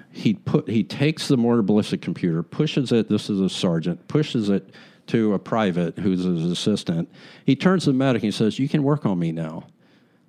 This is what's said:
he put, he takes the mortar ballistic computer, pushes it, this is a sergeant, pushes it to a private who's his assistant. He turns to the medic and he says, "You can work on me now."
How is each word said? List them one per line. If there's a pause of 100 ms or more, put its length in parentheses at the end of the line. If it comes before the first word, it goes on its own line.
(100)
he
put,
he
takes
the
mortar
ballistic
computer,
pushes
it,
this
is
a
sergeant,
pushes
it (320)
to
a
private
who's
his
assistant. (380)
He
turns
to
the
medic
and
he
says,
"You
can
work
on
me
now." (640)